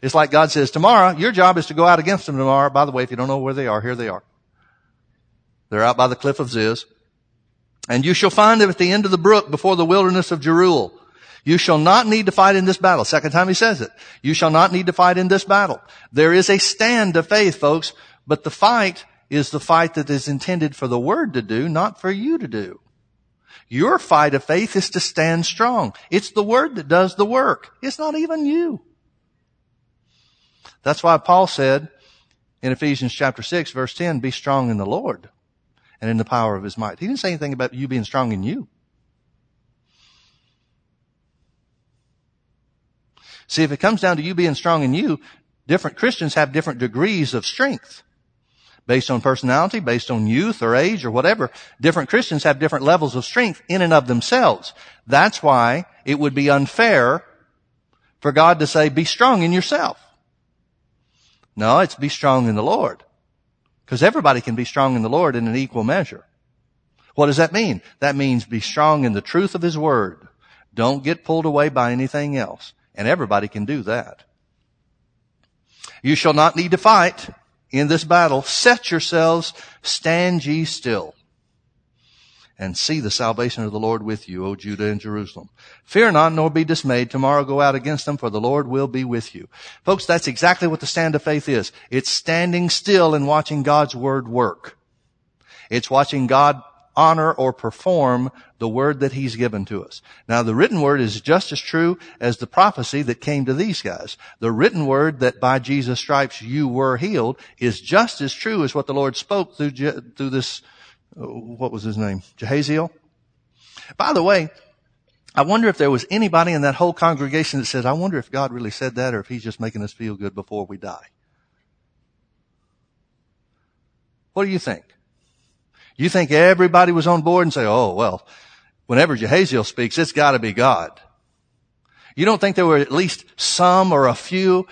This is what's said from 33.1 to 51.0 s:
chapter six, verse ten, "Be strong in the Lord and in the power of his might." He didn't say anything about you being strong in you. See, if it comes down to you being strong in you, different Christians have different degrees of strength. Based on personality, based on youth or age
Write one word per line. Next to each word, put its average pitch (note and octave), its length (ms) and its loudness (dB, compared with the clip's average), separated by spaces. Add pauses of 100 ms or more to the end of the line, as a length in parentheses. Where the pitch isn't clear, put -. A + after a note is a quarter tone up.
chapter C3 300 -2
six, E3+ 260 -4
verse C3 240 -6
ten, E3+ 260 -4
"Be B2+ 120 -4
strong C3+ 400 -2
in G#2+ 60 -2
the G2 100 -4
Lord F3+ 420 -6 (720)
and A2 80 -4
in A2+ 80 0
the A2 80 -2
power A2+ 300 0
of F#2+ 80 -8
his G2+ 160 -12
might." G#2+ 200 -8
He E3+ 60 -8
didn't B3 140 -6
say F#3+ 100 -4
anything D3 240 -6
about B2+ 220 -6
you C3 120 -8
being B2+ 180 -4
strong B2+ 260 -2
in F#2+ 100 -4
you. E3+ 260 -6 (4000)
See, - 160 -4
if D#3 100 0
it C#3+ 60 -6
comes G#3 240 0
down F3+ 160 0
to D3+ 60 -6
you F3+ 100 -6
being E3+ 220 0
strong E3 260 0
in C3 140 0
you, F3+ 240 -2 (480)
different D#3+ 300 -2
Christians G#3+ 360 -2
have D3 180 2
different D3 280 -4
degrees C3+ 560 -2
of A2+ 100 -4
strength. - 560 -6 (880)
Based B2+ 240 0
on B2 100 -2
personality, C#3 580 0
based F3 300 -4
on A2+ 160 -2
youth C#3+ 380 -2
or A#2 120 2
age E3 300 0